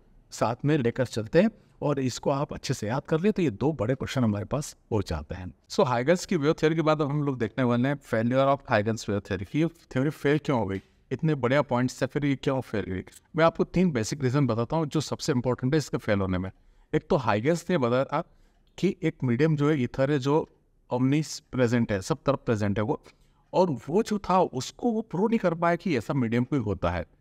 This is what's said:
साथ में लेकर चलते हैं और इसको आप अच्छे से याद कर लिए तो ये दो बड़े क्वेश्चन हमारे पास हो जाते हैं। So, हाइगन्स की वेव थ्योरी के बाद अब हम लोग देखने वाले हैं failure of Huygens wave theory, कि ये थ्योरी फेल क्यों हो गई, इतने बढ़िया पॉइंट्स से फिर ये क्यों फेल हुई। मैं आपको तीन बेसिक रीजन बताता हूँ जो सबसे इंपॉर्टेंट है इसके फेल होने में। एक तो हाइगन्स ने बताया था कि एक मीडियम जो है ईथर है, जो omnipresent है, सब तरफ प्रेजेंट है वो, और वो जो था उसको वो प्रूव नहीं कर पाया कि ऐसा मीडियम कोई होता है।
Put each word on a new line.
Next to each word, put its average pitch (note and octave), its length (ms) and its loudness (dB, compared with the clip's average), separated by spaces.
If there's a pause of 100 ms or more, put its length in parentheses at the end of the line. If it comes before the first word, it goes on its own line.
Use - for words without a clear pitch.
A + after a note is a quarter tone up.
(320)
साथ A#2 240 -2 (100)
में D3+ 120 4
लेकर A#2+ 280 0
चलते A2+ 360 2
हैं A3 80 6 (320)
और C#3+ 180 -2
इसको C3 300 -4
आप C#3+ 240 -2
अच्छे - 200 -4
से - 140 -8
याद B2+ 180 -4
कर D#3+ 140 0
लिए G3+ 120 2
तो F#3+ 100 0
ये D3 100 2
दो C3 220 -2
बड़े A#2+ 220 -2
क्वेश्चन B2 280 -4
हमारे G#2 220 0
पास - 300 -6 (160)
हो G#2+ 100 0
जाते D#2+ 340 -8
हैं। F#2 180 -12 (160)
So, G3 180 2
हाइगन्स B2+ 380 2
की - 100 -2
वेव D3+ 180 2
थ्योरी D#3+ 220 0
के E3 60 0
बाद D#3 200 2
अब C#3 80 -2
हम D3 140 -2
लोग C#3 160 -2
देखने A2+ 240 -2
वाले A#2+ 260 2
हैं C#3+ 100 -4
failure A#2+ 560 0
of - 160 -6
Huygens A2 380 0
wave G2+ 180 -2
theory, F#2+ 220 -6
कि D3 100 -2
ये E3 80 2 (240)
थ्योरी C3+ 180 0
फेल D3 360 0
क्यों C3 140 0
हो G#2 60 -2
गई, F#2+ 160 -6 (300)
इतने D#3 240 0
बढ़िया C3 260 2
पॉइंट्स B2+ 320 0
से - 120 -4
फिर C#3+ 200 -2
ये C#3 100 0
क्यों C3 260 -2
फेल G2 280 -4
हुई। F#2 140 -6 (320)
मैं D#3+ 100 4
आपको E3 180 2
तीन F3+ 280 2
बेसिक B2+ 320 -4
रीजन C3 240 2
बताता A#2 300 -2
हूँ D#3+ 80 0
जो D3 160 -2
सबसे - 300 -4
इंपॉर्टेंट B2+ 420 -2
है D#3+ 40 4
इसके C#3+ 200 -4
फेल G#2 220 0
होने F#2 180 0
में। F#2+ 140 -4 (420)
एक - 160 -2
तो F#3+ 60 4
हाइगन्स A#2+ 540 0
ने F3+ 80 2
बताया B2+ 260 2
था D#3 200 -4 (540)
कि - 260 0
एक D#3 200 -2
मीडियम C3+ 320 2
जो C#3+ 140 2
है D3+ 140 2
ईथर C3+ 280 0
है, D3 80 2
जो C#3 300 0 (400)
omnipresent B2+ 1040 0
है, G2 100 0
सब C#3+ 240 -4
तरफ C3+ 200 0
प्रेजेंट G#2 340 0
है G#2+ 40 2
वो, B2 180 -4 (520)
और F3 160 4 (200)
वो G3+ 140 2
जो G#3 160 -2 (100)
था F#3 120 4
उसको - 500 -4
वो A3 100 -2
प्रूव G3+ 280 -2
नहीं A3+ 100 2
कर E3+ 140 2
पाया E3+ 220 0
कि E3 220 0
ऐसा A#2 160 -4
मीडियम A#2+ 300 2
कोई C#3+ 160 -2
होता G2 320 -2
है। F2 140 -4 (160)